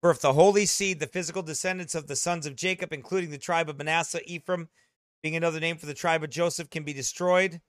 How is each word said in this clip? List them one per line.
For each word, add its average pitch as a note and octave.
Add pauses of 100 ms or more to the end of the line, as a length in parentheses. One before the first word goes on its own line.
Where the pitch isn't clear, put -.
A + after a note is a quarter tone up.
For F3
if D#3
the C#3
Holy G3
Seed, F#3+
the D3+
physical F3
descendants F3+
of D#3
the C#3+
sons E3+
of C#3
Jacob, F3+
including E3+
the D3
tribe E3
of C#3+
Manasseh, D#3
Ephraim, E3+ (520)
being D#3
another E3
name E3
for D#3
the D3
tribe E3
of D3
Joseph, E3
can D#3
be D3
destroyed F3+